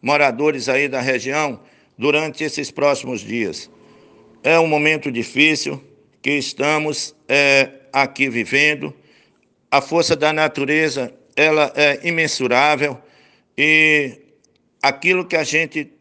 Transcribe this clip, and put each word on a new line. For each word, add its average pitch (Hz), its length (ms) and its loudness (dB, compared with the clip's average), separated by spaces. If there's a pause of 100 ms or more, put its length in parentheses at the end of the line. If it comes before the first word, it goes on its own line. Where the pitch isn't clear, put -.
moradores 139 640 2
aí 139 220 0
da 131 100 -4
região 131 600 -2 (360)
durante 147 460 -2
esses 147 280 -6
próximos 135 500 -2
dias. 104 500 -6 (720)
É 165 160 4
um 165 80 2
momento 151 420 0
difícil 143 720 -2 (400)
que 139 100 -4
estamos, 147 840 -4 (100)
é, 139 440 4 (240)
aqui 135 340 0
vivendo. 143 680 -2 (760)
A 143 80 4
força 160 340 0
da 151 200 0
natureza, 147 800 -2 (240)
ela 151 360 4
é 147 320 0
imensurável 143 920 0 (600)
e 151 640 2 (600)
aquilo 160 440 0
que 175 120 -2
a 156 80 2
gente 151 440 -4 (120)